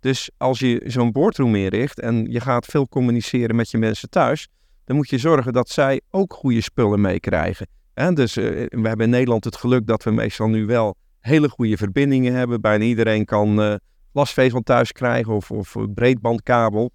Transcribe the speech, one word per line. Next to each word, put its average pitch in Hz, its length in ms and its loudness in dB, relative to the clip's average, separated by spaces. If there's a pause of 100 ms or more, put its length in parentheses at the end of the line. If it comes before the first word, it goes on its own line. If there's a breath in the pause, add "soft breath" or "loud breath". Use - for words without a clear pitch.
Dus 131 360 -2
als 127 220 -2
je 123 280 0
zo'n 120 260 0
boardroom 135 420 2
inricht 101 460 -2
en 113 300 -2
je 117 100 -4
gaat 120 260 -2
veel 139 220 -2
communiceren 120 680 0
met 113 140 0
je 113 80 -2
mensen 110 320 -2
thuis, 151 380 0 (360)
dan 127 120 -2
moet 147 140 0
je 135 80 0
zorgen 131 340 2
dat 120 160 0
zij 135 320 0 (100)
ook 190 220 -2
goede 120 280 0
spullen 104 400 2
meekrijgen. 92 680 -2 (280)
Hè, 170 180 0
dus, 139 240 0
eh, 104 80 -2 (240)
we 110 200 -2
hebben 113 120 -2
in 113 100 2
Nederland 120 340 0
het 117 120 -8
geluk 123 300 0
dat 110 180 -2
we 117 60 -2
meestal 110 380 -2
nu 110 180 0
wel 110 300 0 (240)
hele 147 280 2
goede 110 280 -2
verbindingen 127 580 0
hebben. 120 260 -2
Bijna 107 240 2
iedereen 110 400 2
kan, 107 380 2
eh, 104 120 0 (380)
glasvezel 127 480 0
thuis 123 320 0
krijgen 120 400 -2
of, 104 180 -4
of 107 260 -8 (180)
breedbandkabel. 117 1000 0